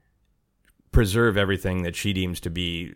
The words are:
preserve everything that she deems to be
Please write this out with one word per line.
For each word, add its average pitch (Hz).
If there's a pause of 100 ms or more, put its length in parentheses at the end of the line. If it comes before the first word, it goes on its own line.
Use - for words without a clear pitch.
(920)
preserve 110
everything 92
that 85
she 104
deems 90
to 90
be 85